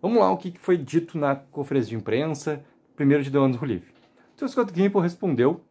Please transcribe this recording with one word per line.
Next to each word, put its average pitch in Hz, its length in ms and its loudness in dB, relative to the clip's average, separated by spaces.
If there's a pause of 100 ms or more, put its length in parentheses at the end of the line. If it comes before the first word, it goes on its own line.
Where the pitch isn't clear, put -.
Vamos 226 180 2
lá, 190 120 6
o 190 60 0
que 175 160 -10
que - 80 -20
foi 185 160 2
dito 165 420 -4
na 143 160 0
conferência 135 560 -4
de 117 60 -6
imprensa, 143 680 -4 (300)
primeiro 143 300 2
de 139 60 -6
The 139 80 0
Ones 131 220 2
Who - 60 -6
Live. 104 200 -4 (540)
O 269 80 -4
Scott 226 240 -2
Gimple 196 280 2
respondeu 170 600 0 (100)